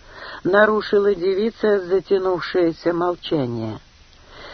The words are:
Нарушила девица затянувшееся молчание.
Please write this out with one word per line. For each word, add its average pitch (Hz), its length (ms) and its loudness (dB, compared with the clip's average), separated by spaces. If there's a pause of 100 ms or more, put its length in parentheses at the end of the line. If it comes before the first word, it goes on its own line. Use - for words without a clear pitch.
(440)
Нарушила 208 720 4
девица 196 640 0
затянувшееся 180 1120 0
молчание. 135 840 -2 (760)